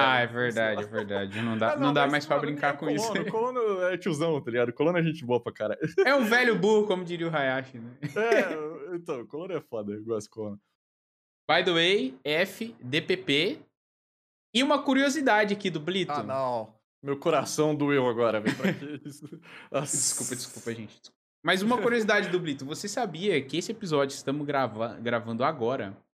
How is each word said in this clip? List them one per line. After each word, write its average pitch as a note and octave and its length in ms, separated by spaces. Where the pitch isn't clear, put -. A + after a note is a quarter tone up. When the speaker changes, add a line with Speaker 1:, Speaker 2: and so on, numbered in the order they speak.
Speaker 1:
Ah, B2 80
é A#2+ 60
Speaker 2:
Sei A#2 80
lá. A#2+ 60
Speaker 1:
verdade, A2 420
é - 40
verdade. G2+ 540
Não A2+ 160
dá, A2 160
Speaker 2:
Ah, - 20
Speaker 1:
não C#3 120
Speaker 2:
não, C#3+ 60
Speaker 1:
dá C#3+ 100
Speaker 2:
mas, C#3 80
Speaker 1:
mais D3 140
pra C#3+ 120
Speaker 2:
mano, C#3+ 100
Speaker 1:
brincar D3 260
Speaker 2:
é C#3+ 40
Speaker 1:
com D#3 120
isso. D3+ 180
Speaker 2:
Colono, G3 240
Colono A3 560
é F#3 100
tiozão, E3 420
tá B2 120
ligado? A#2+ 200
Colono E3 260
é E3 60
gente D#3 220
boa A#2+ 160
pra A2 100
caralho. G#2+ 280
Speaker 1:
É C4 100
um C4+ 80
velho A#3 340
burro, G#3 300
como F#3 160
diria E3+ 240
o D#3+ 80
Hayashi, C3 440
né? A#2 120
Speaker 2:
É, E3+ 800
então, E3 300
Colono F3 280
é D3+ 80
foda, G#2 320
eu G#2+ 120
gosto A2 220
de - 60
Colono. G#2 260
Speaker 1:
By E3+ 160
the F#3 80
way, G3 500
F F#3+ 580
D B2+ 200
P F3+ 160
P. E3+ 420
E A#3+ 100
uma C#4+ 180
curiosidade C4 720
aqui G3 160
do D#3+ 120
Blito. F3+ 320
Speaker 2:
Ah, C#3 100
não. B2+ 500
Meu C#3 140
coração D3+ 580
doeu C#3+ 340
agora, A2+ 300
velho. B2+ 160
Pra F#3 180
que C#3+ 280
Speaker 1:
<laughs> - 60
Speaker 2:
isso? D3 200
Nossa. C#3 260
Speaker 1:
Desculpa, - 380
desculpa, A#2+ 380
gente. A2 160
Desculpa. - 160
Mas F#3 180
uma A#3 180
curiosidade G#3+ 500
do F3 100
Blito. C#3+ 260
Você D#3 220
sabia G3 560
que C#3 160
esse F3+ 120
episódio D3+ 360
que C3+ 100
estamos C#3+ 300
grava-, A#2 520
gravando A2+ 440
agora B2 520